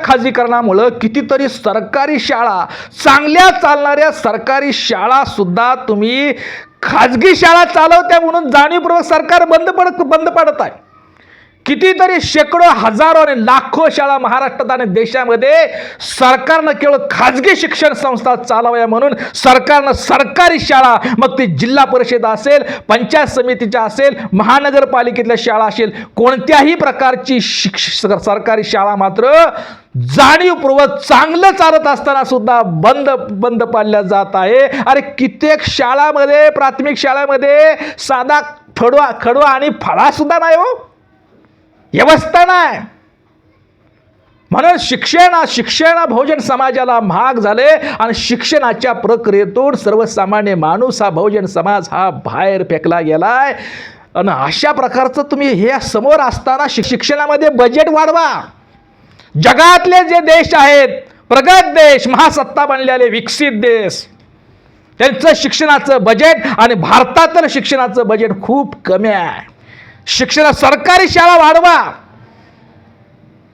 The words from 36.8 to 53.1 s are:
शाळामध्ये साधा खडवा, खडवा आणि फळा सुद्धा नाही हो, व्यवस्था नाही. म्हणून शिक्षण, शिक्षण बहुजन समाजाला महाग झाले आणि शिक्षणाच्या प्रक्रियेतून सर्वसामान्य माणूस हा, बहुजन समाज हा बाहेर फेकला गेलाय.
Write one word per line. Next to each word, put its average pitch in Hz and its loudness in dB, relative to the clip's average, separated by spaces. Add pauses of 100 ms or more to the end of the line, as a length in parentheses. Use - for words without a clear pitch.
शाळामध्ये 285 2 (220)
साधा 269 -2 (400)
खडवा, 240 2 (120)
खडवा 269 2
आणि 277 0 (140)
फळा 208 0
सुद्धा 302 -2
नाही 330 2
हो, 480 -4 (1040)
व्यवस्था 311 2
नाही. 349 0 (1700)
म्हणून 320 2
शिक्षण, 339 0
शिक्षण 320 0
बहुजन 277 -2
समाजाला 254 -2
महाग 214 -2
झाले 226 0 (320)
आणि 226 -2
शिक्षणाच्या 247 -2
प्रक्रियेतून 226 0
सर्वसामान्य 208 -2
माणूस 185 -2
हा, 202 0
बहुजन 196 -2
समाज 185 -4
हा 185 -2
बाहेर 175 -4
फेकला 170 -2
गेलाय. 208 0 (600)